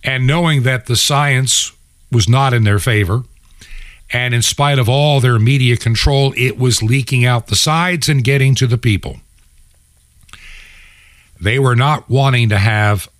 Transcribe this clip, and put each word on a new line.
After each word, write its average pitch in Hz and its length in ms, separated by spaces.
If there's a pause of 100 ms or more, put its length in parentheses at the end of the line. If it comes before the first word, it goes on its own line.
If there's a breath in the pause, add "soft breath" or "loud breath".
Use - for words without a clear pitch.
And 131 220
knowing 151 380
that 127 240
the 120 80
science 135 760 (380)
was 110 160
not 131 260
in 117 100
their 101 160
favor, 110 440 (880 loud breath)
and 123 220
in 120 80
spite 143 380
of 113 100
all 143 300
their 123 180
media 123 400
control, 139 580
it 127 220
was 123 240
leaking 123 420
out 123 240
the 104 80
sides 165 540
and 139 140
getting 135 320
to 131 100
the 120 140
people. 95 380 (2250 loud breath)
They 107 200
were 127 160
not 139 340
wanting 123 400
to 104 80
have 104 520 (100)